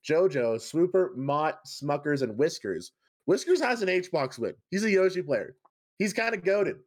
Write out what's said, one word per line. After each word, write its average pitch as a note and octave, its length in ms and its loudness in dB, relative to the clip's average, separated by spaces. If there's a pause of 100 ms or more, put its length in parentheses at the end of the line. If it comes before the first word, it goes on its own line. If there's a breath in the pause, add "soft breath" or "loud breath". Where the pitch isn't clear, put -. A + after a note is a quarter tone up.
JoJo, C#3+ 520 2
Swooper, F3 560 0
Mott, C#3+ 500 -2
Smuckers, C#3+ 560 -2
and G#2+ 160 -4
Whiskers. G2 540 -2 (340)
Whiskers C#4+ 340 2
has B3 220 0
an F#3+ 60 0
H-Box F3 500 -2
win. A2 160 -4 (160)
He's G3+ 140 -2
a A3 60 2
Yoshi F#3 320 2
player. B2 340 -2 (420)
He's G3 140 0
kinda A3+ 260 -2
goated. F#3+ 480 0